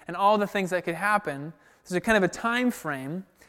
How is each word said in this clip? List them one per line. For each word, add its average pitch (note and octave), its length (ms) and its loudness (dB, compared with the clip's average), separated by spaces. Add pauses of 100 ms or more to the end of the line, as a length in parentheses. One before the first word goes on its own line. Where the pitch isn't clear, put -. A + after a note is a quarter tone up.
and E3+ 100 -10
all G3+ 200 6
the G3+ 100 2
things F#3+ 240 -2
that F3 140 -2
could E3+ 100 -2
happen, E3 580 -2 (320)
there's F3+ 120 -4
a F3 40 2
kind A3 180 4
of F#3+ 40 6
a F3+ 60 4
time A#3+ 420 0
frame. D3+ 540 -6 (240)